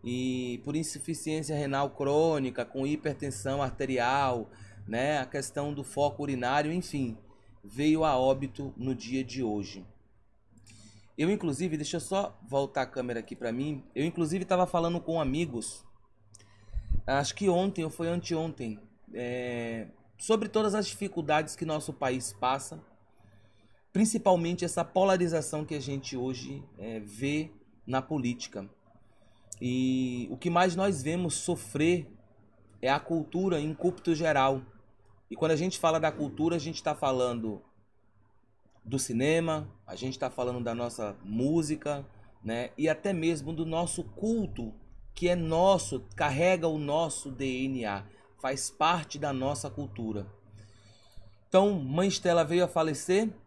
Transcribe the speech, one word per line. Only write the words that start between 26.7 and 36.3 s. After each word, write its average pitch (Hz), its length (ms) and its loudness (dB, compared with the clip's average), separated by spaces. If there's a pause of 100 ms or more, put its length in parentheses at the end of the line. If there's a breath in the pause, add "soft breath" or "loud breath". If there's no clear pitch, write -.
é, 113 220 -8
vê 139 500 -4 (380)
na 131 140 0
política. 120 680 -4 (920 soft breath)
E 127 680 0
o 127 60 -6
que 175 140 -2
mais 175 260 4
nós 190 260 0
vemos 165 340 -2
sofrer 160 760 0 (680)
é 127 80 2
a 143 100 4
cultura 170 640 0
em 156 120 -4
cúpito 175 400 0
geral. 139 480 4 (680)
E - 60 -8
quando 160 160 2
a 160 40 6
gente 180 240 -2
fala 160 200 4
da 156 120 2
cultura, 151 460 0